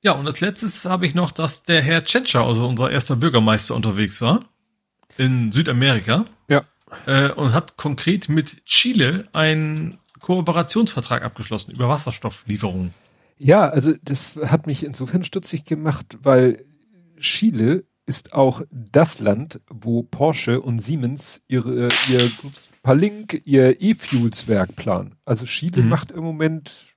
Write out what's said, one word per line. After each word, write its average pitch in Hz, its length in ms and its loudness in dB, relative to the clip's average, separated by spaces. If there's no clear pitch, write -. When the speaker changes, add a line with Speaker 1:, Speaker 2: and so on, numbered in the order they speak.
Speaker 1:
Ja, 190 120 2
und 139 140 -4
als 147 140 -6
letztes 196 440 -4
habe 180 200 -2
ich 147 100 -2
noch, 175 160 0
dass - 320 -6
der 165 180 2
Herr 160 220 0
Tschentscher, 165 420 2
also 120 220 0
unser 127 240 0
erster 135 240 0
Bürgermeister, 117 600 2
unterwegs 107 460 -2
war 127 240 2
in 127 340 0
Südamerika. 131 760 0
Speaker 2:
Ja. 143 140 4
Speaker 1:
Äh, 135 260 2
und 127 220 0
hat - 240 -2
konkret 165 520 -2
mit 151 360 -2
Chile 196 680 0
einen 156 640 -2
Kooperationsvertrag 170 1040 0
abgeschlossen - 480 -10
über 123 180 0
Wasserstofflieferungen. 104 1040 -4
Speaker 2:
Ja, 165 300 6
also 147 260 2
das - 340 -6
hat 151 300 0
mich 143 160 -4
insofern 143 400 -4
stutzig - 420 -8
gemacht, 156 560 -6
weil 127 420 4
Chile 156 680 0
ist - 280 -8
auch 131 280 2
das 143 480 2
Land, 107 480 -2
wo 117 360 -4
Porsche 135 580 -2
und 117 180 -4
Siemens 131 680 -6
ihre, 123 420 -2
ihr 123 220 4
Palink, 208 640 2
ihr 131 360 6
E-Fuels-Werk 117 960 0
planen. 95 400 -6
Also 120 200 -2
Chile 160 360 -2
Speaker 1:
Mhm. 113 80 4
Speaker 2:
macht - 220 -2
im 170 120 -10
Moment 160 600 -4